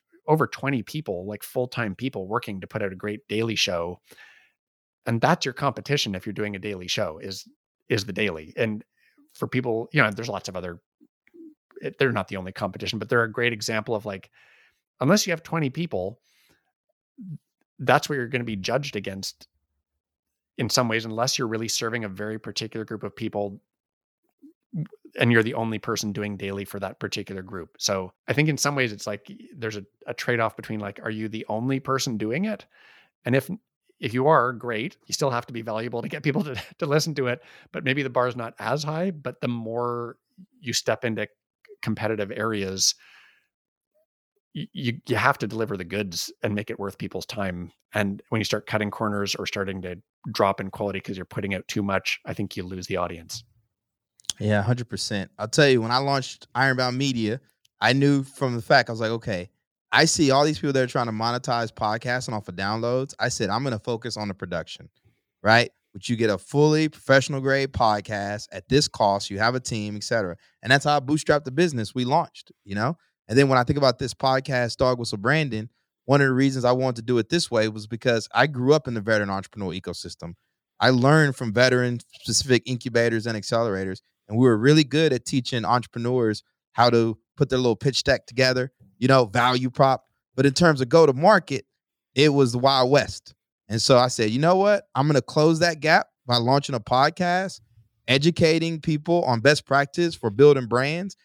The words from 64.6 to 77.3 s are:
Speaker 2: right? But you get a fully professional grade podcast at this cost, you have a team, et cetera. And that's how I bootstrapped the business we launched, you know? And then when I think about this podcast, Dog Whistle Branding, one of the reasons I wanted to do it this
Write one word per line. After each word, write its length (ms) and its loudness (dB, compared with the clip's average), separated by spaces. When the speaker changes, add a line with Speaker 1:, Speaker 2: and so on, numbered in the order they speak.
Speaker 2:
right? 280 6
But 160 -10
you 80 0
get 120 2
a 80 0
fully 520 2
professional 500 2
grade 320 0
podcast 800 0
at 160 -14
this 220 2
cost, 400 0
you 100 -6
have 160 2
a 60 -4
team, 340 -6
et 80 -10
cetera. 320 -2
And 80 -6
that's 140 4
how 140 2
I 20 0
bootstrapped 460 0
the 60 -8
business 440 -2
we 80 -2
launched, 480 -2
you 100 -8
know? 220 -2
And 100 2
then 80 8
when 100 4
I 60 6
think 140 0
about 220 4
this 140 -6
podcast, 640 0
Dog 240 2
Whistle 180 -6
Branding, 520 -2
one 160 4
of 80 6
the 60 2
reasons 320 2
I 80 6
wanted 240 0
to 60 -10
do 160 2
it 100 -2
this 200 0